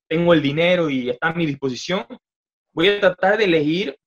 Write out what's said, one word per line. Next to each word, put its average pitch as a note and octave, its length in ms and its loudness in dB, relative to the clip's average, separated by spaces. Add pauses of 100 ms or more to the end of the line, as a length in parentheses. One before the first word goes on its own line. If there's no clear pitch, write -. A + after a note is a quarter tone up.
tengo E3+ 240 2
el D#3+ 80 4
dinero D#3+ 480 0
y B2+ 220 -4
está D#3+ 180 -4
a E3 60 -6
mi E3+ 100 -4
disposición, C#3+ 640 -6 (640)
voy E3+ 160 0
a G3+ 120 0
tratar F#3+ 360 2
de A3 80 0
elegir E3 640 0